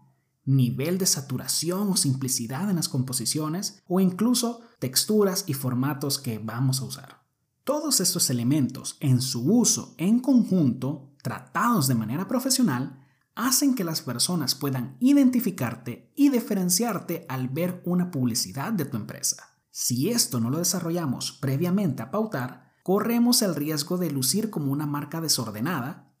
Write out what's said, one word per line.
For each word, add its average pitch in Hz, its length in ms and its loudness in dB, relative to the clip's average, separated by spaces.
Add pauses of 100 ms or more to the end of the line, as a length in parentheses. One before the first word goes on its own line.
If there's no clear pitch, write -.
(460)
nivel 135 500 2
de 185 80 0
saturación 170 840 -2
o 180 60 0
simplicidad 131 760 -2
en 185 60 2
las 151 120 -2
composiciones, 151 1000 -4
o 185 140 2
incluso 233 640 2 (160)
texturas 185 680 2
y 151 60 -2
formatos 135 680 -2
que 110 200 -6
vamos 127 420 0
a 139 40 -6
usar. - 380 -14 (420)
Todos 294 360 0
estos - 300 0
elementos, 127 680 0
en 127 200 4
su 127 320 0
uso - 460 2
en 214 220 4
conjunto, 180 920 2 (100)
tratados 175 640 0
de 135 80 2
manera 117 320 -2
profesional, 233 760 0 (340)
hacen 254 380 2
que 208 80 -2
las 160 180 -4
personas 135 540 -2
puedan 131 420 -4
identificarte 240 1160 2
y 277 120 6
diferenciarte 196 1000 0
al 127 200 -4
ver 175 360 -4
una 180 260 0
publicidad 127 640 -2
de 170 120 0
tu - 120 -6
empresa. - 600 -6 (140)
Si 135 400 -2
esto 226 300 0
no 113 100 0
lo 147 80 0
desarrollamos 170 840 -2
previamente 156 600 0
a - 80 -12
pautar, 180 720 -6
corremos 233 600 4
el 185 120 0
riesgo 151 420 -2
de 175 140 -2
lucir 160 400 0
como 147 220 -2
una 147 140 -2
marca 147 340 -6
desordenada 139 1000 -4